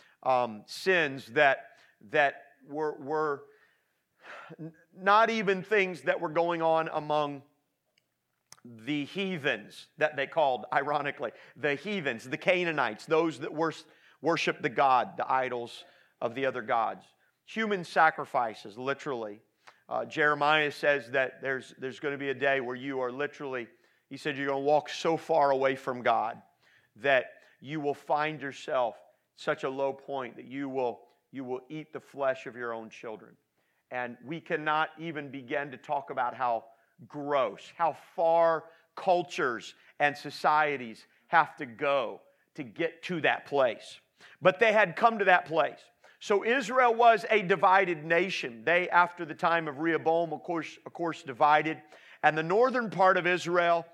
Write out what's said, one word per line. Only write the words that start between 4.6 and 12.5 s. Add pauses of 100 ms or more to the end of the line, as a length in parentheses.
not
even
things
that
were
going
on
among (1200)
the
heathens (100)
that
they
called,
ironically, (240)
the
heathens,
the
Canaanites,